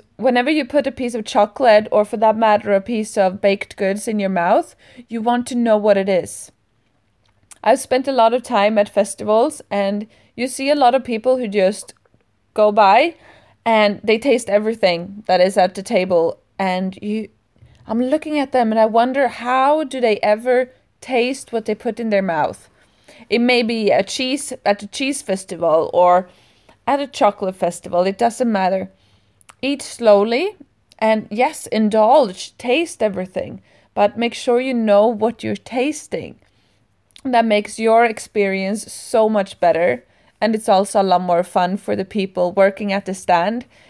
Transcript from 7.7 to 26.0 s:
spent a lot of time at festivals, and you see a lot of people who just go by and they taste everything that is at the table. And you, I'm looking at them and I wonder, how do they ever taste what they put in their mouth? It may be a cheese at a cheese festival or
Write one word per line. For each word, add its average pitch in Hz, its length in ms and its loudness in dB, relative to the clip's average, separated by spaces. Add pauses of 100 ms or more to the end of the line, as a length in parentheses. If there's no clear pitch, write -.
spent 262 280 -2
a 277 40 -2
lot 226 220 4
of 247 80 -2
time 220 380 0
at 208 100 0
festivals, 214 800 0
and 202 380 -4 (280)
you 247 120 -4
see 269 240 -4
a 302 40 4
lot 262 200 4
of 254 80 -2
people 247 340 0
who 247 100 -4
just 202 460 -2 (640)
go 214 160 4
by 220 440 4 (480)
and 214 400 2
they 220 140 2
taste 240 320 0
everything 202 800 0
that 185 120 2
is 190 180 2
at 185 180 2
the 190 80 -10
table. 185 580 0 (160)
And 190 420 -4
you, 208 300 -8 (560)
I'm 233 160 -4
looking 302 380 -2
at 269 140 -4
them 240 180 2
and 220 80 2
I 220 80 4
wonder, 247 400 0
how 262 560 0
do 262 180 -6
they 220 200 2
ever 247 500 0 (300)
taste 254 520 -4
what 220 120 -4
they 214 100 -2
put 240 240 -8
in 226 100 -4
their 196 140 0
mouth? 160 440 -4 (600)
It 220 100 2
may 240 220 2
be 220 300 -2
a 139 100 4
cheese 262 520 -6 (120)
at 208 160 0
a 208 60 -14
cheese 277 340 -6
festival 170 720 -2
or 180 380 4 (560)